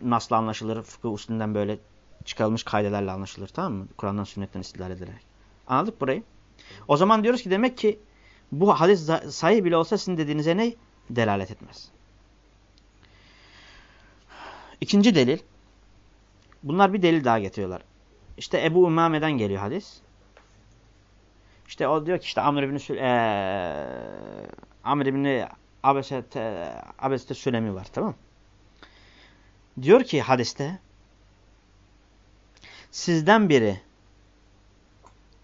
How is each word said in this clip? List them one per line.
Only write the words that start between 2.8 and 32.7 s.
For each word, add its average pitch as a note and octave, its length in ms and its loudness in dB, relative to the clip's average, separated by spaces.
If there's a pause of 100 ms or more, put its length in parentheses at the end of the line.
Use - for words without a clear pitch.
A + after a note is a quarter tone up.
anlaşılır. F#2+ 380 -12
Tamam F3 240 -8
mı? F#2+ 140 -10 (100)
Kur'an'dan, G2+ 280 -4
sünnetten G2 360 -12
istidlal F#2 300 -12
edilerek. F#2 320 -14 (440)
Anladık D#3 340 -2
burayı? C#3 220 -4 (680)
O D3 80 4
zaman G#3 260 4
diyoruz A#3+ 200 2
ki F3+ 80 -4
demek B3 280 0
ki G#3 200 0 (540)
bu D#3 280 4
hadis E3+ 280 4
za-, D#3+ 220 -2
sahih F#3+ 340 2
bile E3+ 120 2
olsa E3 220 0
sizin F3+ 180 -4
dediğinize D3+ 400 0
ne? A#3 160 0 (380)
Delalet G#2 400 0
etmez. - 380 -20 (3000)
İkinci G3+ 340 4
delil. C#3 240 4 (1200)
Bunlar F#3 300 2
bir G3+ 100 -2
delil E3 220 4
daha A#2 140 4
getiriyorlar. F#2+ 440 -6 (540)
İşte D#3 280 -4
Ebu F3 220 6
Umame'den D#3+ 460 2
geliyor G2+ 280 -2
hadis. B2 400 -8 (1700)
İşte C#3+ 200 -4
o D3+ 180 0
diyor F3 120 0
ki - 60 -10
işte - 160 -6
Amr C#3+ 220 2
ibn C#3 140 -4
Sül-, C#3 200 -6
eee, G2 880 0 (960)
Amr C#3 220 0
ibn C3+ 400 0 (360)
Abese C3+ 400 0
te-, F2+ 600 -8 (160)
Abese C3 360 -4
Sülemi A2+ 400 -4
var, F#2+ 180 -12
tamam? F3 220 -6 (1700)
Diyor A3 220 6
ki D3+ 180 -2
hadiste C3 560 -2 (2000)